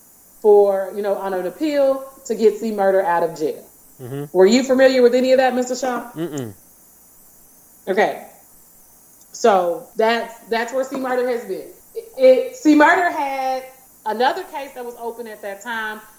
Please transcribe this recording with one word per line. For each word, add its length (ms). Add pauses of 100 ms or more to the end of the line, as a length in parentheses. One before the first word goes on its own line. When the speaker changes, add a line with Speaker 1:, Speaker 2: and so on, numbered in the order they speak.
(420)
Speaker 1:
for, 540
you 80
know, 100
on 220
an 100
appeal 680 (140)
to 80
get 240
C 140
Murder 320
out 180
of 160
jail. 260 (380)
Speaker 2:
Mm-hmm. 340
Speaker 1:
Were 120
you 160
familiar 400
with 100
any 200
of 40
that, 160
Mister 220
Shaw? 380
Speaker 2:
Mm-mm. 400 (1300)
Speaker 1:
Okay. 400 (1080)
So 600
that's, 520
that's 260
where 120
C 120
Murder 320
has 160
been. 220 (260)
It, 240
it, 380
C 180
Murder 380
had 540 (400)
another 400
case 260
that 140
was 120
open 300
at 140
that 200
time 380 (200)